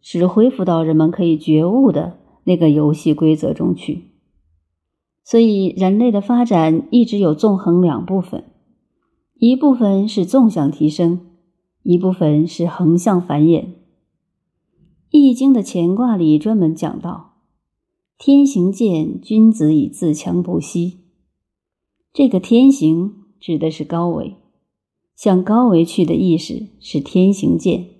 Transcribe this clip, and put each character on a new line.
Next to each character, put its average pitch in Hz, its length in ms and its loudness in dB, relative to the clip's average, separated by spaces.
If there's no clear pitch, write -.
是 170 280 -4
恢 220 200 2
复 254 160 -4
到 165 200 0
人 156 120 0
们 156 140 2
可 175 140 -4
以 165 120 0
觉 156 300 0
悟 226 240 2
的 165 280 -6
那 180 120 2
个 165 140 2
游 147 220 2
戏 156 200 -2
规 156 220 2
则 156 180 -4
中 165 220 -4
去。 - 380 -12
所 - 140 0
以 208 380 2
人 185 220 0
类 240 140 2
的 202 80 0
发 240 240 0
展 165 460 0
一 240 140 4
直 214 140 -4
有 170 160 2
纵 196 240 0
横 175 240 2
两 165 240 -2
部 190 140 -4
分， - 240 -12
一 247 220 2
部 277 180 2
分 202 340 0
是 202 160 -2
纵 233 240 2
向 147 220 -2
提 151 180 -2
升， 170 380 -2
一 175 160 2
部 185 140 0
分 156 340 0
是 170 200 -6
横 170 300 0
向 180 240 0
繁 147 220 -2
衍。 160 240 2
易 277 240 4
经 262 180 0
的 233 120 2
乾 180 320 -2
卦 240 200 0
里 156 220 2
专 214 180 -2
门 165 180 0
讲 - 260 -8
到 - 380 -16
，“天 277 300 4
行 190 240 0
健， 180 500 -4
君 220 300 4
子 156 240 0
以 147 140 0
自 160 260 -4
强 175 260 -6
不 175 200 -4
息。” 170 400 -8
这 269 140 2
个 185 120 0
“天 247 300 4
行” 175 440 0
指 156 200 -6
的 160 120 -2
是 151 140 -12
高 170 240 -4
维， - 280 -8
向 185 280 0
高 226 240 0
维 170 160 2
去 170 200 -2
的 165 100 -2
意 175 240 0
识 - 300 -12
是 - 200 -8
天 185 320 0
行 175 260 -2
健。 180 280 -4